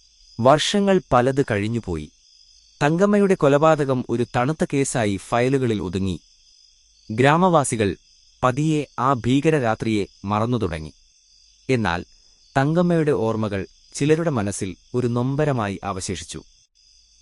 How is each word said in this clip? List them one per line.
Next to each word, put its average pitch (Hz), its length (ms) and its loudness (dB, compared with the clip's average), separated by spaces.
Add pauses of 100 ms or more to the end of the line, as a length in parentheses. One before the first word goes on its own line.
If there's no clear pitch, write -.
(380)
വർഷങ്ങൾ 185 580 4 (120)
പലത് 135 340 2
കഴിഞ്ഞുപോയി. 104 640 -4 (720)
തങ്കമ്മയുടെ 190 540 2
കൊലപാതകം 143 640 4 (100)
ഒരു 117 160 0
തണുത്ത 131 400 -2
കേസായി 127 520 -2
ഫയലുകളിൽ 120 680 0
ഒതുങ്ങി. 92 340 -4 (960)
ഗ്രാമവാസികൾ 135 800 2 (540)
പതിയെ 147 380 0 (180)
ആ 123 140 0
ഭീകരരാത്രിയെ 120 920 0 (200)
മറന്നു 110 340 -2
തുടങ്ങി. 80 340 -6 (760)
എന്നാൽ 101 320 -2 (560)
തങ്കമ്മയുടെ 160 560 2
ഓർമ്മകൾ 110 480 -2 (340)
ചിലരുടെ 156 360 0
മനസ്സിൽ 101 400 -4 (240)
ഒരു 123 120 0
നൊമ്പരമായി 123 800 -2
അവശേഷിച്ചു. 92 560 -8 (800)